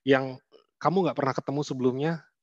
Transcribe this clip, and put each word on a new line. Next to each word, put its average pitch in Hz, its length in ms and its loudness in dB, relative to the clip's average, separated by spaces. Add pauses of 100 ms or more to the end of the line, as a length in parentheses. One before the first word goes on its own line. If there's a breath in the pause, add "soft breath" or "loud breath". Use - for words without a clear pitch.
yang 131 320 2 (480)
kamu 170 240 2
nggak 123 100 -2
pernah 135 140 0
ketemu 143 320 -4
sebelumnya, 131 500 0 (300)